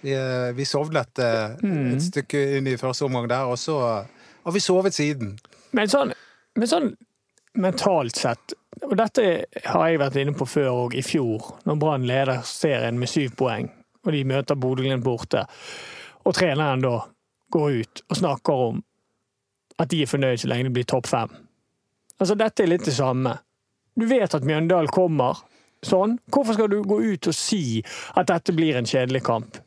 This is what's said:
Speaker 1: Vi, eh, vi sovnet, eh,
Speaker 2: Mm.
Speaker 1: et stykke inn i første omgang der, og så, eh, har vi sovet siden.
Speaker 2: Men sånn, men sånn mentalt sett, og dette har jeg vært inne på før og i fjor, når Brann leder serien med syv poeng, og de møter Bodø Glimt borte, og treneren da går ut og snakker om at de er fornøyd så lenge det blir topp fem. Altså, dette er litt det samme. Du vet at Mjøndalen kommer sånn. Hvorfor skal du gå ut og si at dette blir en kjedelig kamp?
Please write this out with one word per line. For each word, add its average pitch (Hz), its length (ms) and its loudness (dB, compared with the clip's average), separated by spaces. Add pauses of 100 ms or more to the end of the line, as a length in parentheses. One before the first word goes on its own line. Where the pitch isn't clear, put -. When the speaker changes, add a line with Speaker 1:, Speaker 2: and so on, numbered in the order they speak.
Speaker 1:
Vi, 139 80 -2
eh, 127 400 -2
vi 131 120 -4
sovnet, 147 540 -2
eh, 113 440 0
Speaker 2:
Mm. 147 340 0
Speaker 1:
et 139 60 0
stykke 143 560 -2
inn 135 80 -2
i 131 100 0
første 131 300 -2
omgang 127 200 -2
der, 127 220 0
og 123 80 -2
så, 120 440 0
eh, 98 60 -10 (380)
har 165 80 -4
vi 196 80 2
sovet 185 320 4
siden. 131 460 -2 (340)
Speaker 2:
Men 214 160 2
sånn, 277 240 2 (440)
men 226 120 0
sånn 311 220 2 (680)
mentalt 185 580 2
sett, - 380 -4 (300)
og 240 160 0
dette - 480 2 (180)
har 165 240 2
jeg 165 100 2
vært 139 220 0
inne 143 160 -2
på 143 100 -4
før 123 380 0
og 120 100 -6
i - 60 -2
fjor, 120 640 -4
når 151 140 0
Brann 143 280 0
leder 127 380 0
serien 120 540 0
med 120 100 -2
syv 139 260 -2
poeng, 117 360 -2 (340)
og 175 80 0
de 139 120 0
møter 135 360 0
Bodø 131 220 0
Glimt 131 220 -2
borte, 120 420 -2 (800)
og 190 80 2
treneren 143 480 2
da 120 240 0 (440)
går 147 300 2
ut - 300 -10
og 175 60 -2
snakker 160 360 0 (160)
om - 160 -6 (920)
at 160 100 0
de 160 140 0
er 135 40 0
fornøyd 131 320 0
så 127 100 -4
lenge 123 160 0
det 131 100 -2
blir 123 100 0
topp 127 220 -2
fem. 117 240 -2 (920)
Altså, 190 160 2
dette 220 260 0
er 190 40 4
litt 175 180 2
det 151 100 0
samme. 131 440 0 (600)
Du 226 60 0
vet 226 300 2
at 147 100 0
Mjøndalen 160 480 2
kommer 156 480 2 (420)
sånn. 208 360 2 (120)
Hvorfor 247 220 2
skal 214 160 2
du 208 140 0
gå 208 180 2 (140)
ut - 120 -4
og 165 80 2
si 123 480 -2 (320)
at 185 120 4
dette 175 280 0
blir 160 220 2
en 123 80 0
kjedelig 127 400 0
kamp? 117 320 -2 (100)